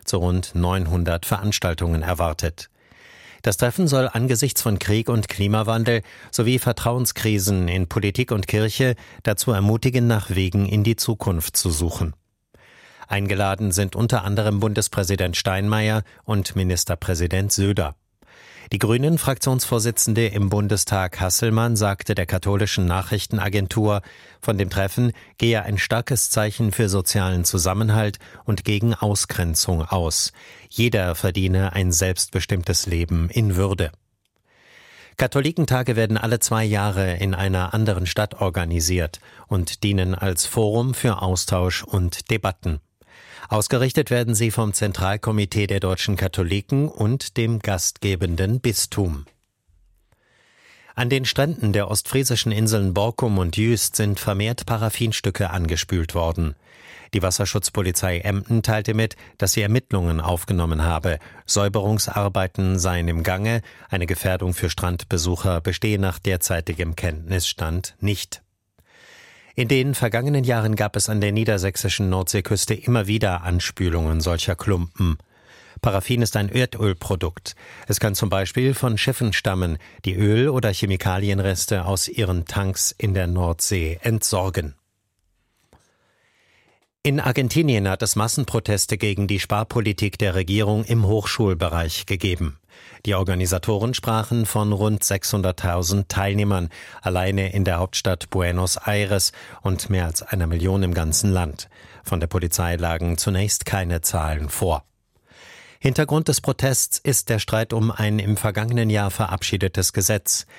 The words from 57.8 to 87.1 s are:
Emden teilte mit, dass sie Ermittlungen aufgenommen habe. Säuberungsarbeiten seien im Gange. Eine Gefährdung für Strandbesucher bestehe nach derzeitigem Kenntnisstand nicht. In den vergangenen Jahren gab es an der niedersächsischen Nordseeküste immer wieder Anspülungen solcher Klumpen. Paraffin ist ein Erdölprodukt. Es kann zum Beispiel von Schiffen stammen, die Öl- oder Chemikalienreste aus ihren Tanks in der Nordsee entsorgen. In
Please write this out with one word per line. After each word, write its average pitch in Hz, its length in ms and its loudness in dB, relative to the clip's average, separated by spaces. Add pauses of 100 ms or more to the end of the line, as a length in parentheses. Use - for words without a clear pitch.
Emden 101 460 0
teilte 110 300 0
mit, 110 200 0 (240)
dass 95 140 0
sie 113 100 2
Ermittlungen 92 580 0
aufgenommen 85 640 0
habe. 80 380 0 (240)
Säuberungsarbeiten 101 1400 0
seien 87 260 0
im 82 160 0
Gange. 104 400 0 (260)
Eine 98 180 -2
Gefährdung 92 480 0
für 87 160 -2
Strandbesucher 87 920 -2
bestehe 98 400 -2
nach 95 180 -2
derzeitigem 85 800 -4
Kenntnisstand 82 1040 -4
nicht. - 420 -4 (1160)
In 123 100 0
den 135 260 2
vergangenen 127 500 0
Jahren 110 320 2
gab 104 200 0
es 104 120 0
an 107 140 0
der 101 100 2
niedersächsischen 101 800 0
Nordseeküste 92 640 0
immer 113 320 0
wieder 101 360 0
Anspülungen 82 800 0
solcher 85 340 0
Klumpen. 87 640 0 (640)
Paraffin 107 400 0
ist 113 160 0
ein 101 140 0
Erdölprodukt. 101 1080 -2 (320)
Es 101 100 0
kann 104 160 0
zum 101 140 0
Beispiel 98 460 0
von 117 240 0
Schiffen 120 340 0
stammen, 90 460 0 (260)
die 95 100 -2
Öl- 107 360 4
oder 120 200 0
Chemikalienreste 95 1160 0
aus 98 200 0
ihren 92 380 -2
Tanks - 540 -2
in 98 160 0
der 92 140 0
Nordsee 85 760 0
entsorgen. 95 720 -2 (2250)
In 143 180 2